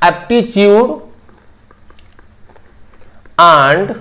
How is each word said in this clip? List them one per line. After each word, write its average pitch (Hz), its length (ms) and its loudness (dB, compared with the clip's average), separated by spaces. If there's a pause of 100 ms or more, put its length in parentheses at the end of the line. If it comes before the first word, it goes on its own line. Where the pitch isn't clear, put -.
Aptitude 208 1000 0 (2250)
and 165 500 2 (140)